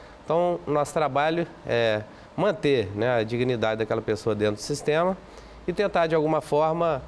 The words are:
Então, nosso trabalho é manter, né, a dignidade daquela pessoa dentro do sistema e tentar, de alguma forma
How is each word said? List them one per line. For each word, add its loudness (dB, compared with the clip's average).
Então, 2
nosso 0
trabalho 0
é 2
manter, 2
né, 2
a 2
dignidade 0
daquela 0
pessoa 0
dentro 0
do -12
sistema 0
e -4
tentar, 0
de 0
alguma 2
forma 0